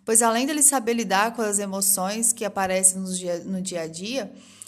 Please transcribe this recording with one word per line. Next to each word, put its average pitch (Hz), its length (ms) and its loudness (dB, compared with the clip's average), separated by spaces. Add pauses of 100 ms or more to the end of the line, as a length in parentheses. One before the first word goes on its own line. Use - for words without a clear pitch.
pois 226 160 4
além 233 260 2
dele 302 160 0
saber 233 300 4
lidar 220 420 2
com 240 60 -4
as 208 180 0
emoções 196 720 0
que - 140 -2
aparecem 190 560 0
no 185 120 -6
dia, 175 300 -4
no 190 180 -4
dia 180 200 -4
a 160 60 -6
dia, 196 460 -6 (340)